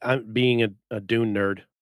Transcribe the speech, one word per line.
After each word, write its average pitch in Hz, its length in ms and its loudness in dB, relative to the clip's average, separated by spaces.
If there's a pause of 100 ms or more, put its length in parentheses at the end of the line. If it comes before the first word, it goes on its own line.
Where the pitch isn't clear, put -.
I'm 127 320 -2
being 120 300 4
a, 107 60 0 (220)
a 110 100 -6
Dune 113 320 0
nerd. 98 280 -2 (200)